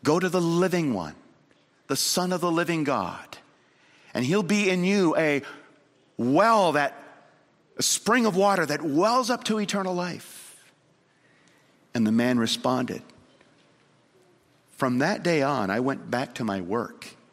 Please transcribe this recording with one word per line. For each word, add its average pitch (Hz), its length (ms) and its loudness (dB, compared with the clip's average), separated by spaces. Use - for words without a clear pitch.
Go 156 160 4
to 185 80 -2
the 180 120 0
living 170 540 0
one, 80 200 -6
the 135 100 -2
Son 180 360 0
of 180 80 -2
the 170 100 0
living 165 340 0
God. 107 540 -4
And 123 120 -2
he'll 190 160 0
be 202 260 0
in 185 160 0
you 185 320 2
a 147 260 0
well 180 540 4
that, 139 220 0
a - 40 -2
spring 233 440 2
of 180 100 0
water 190 300 4
that 147 160 -4
wells 208 480 2
up 233 140 -2
to 214 140 0
eternal 196 360 -4
life. - 680 -10
And 113 120 0
the 107 60 2
man 120 260 2
responded, 120 640 -2
"From 127 220 0
that 160 240 0
day 170 180 2
on, 135 300 0
I 104 100 0
went 123 300 -4
back 123 240 -4
to 127 100 -6
my 98 160 -2
work 101 540 -8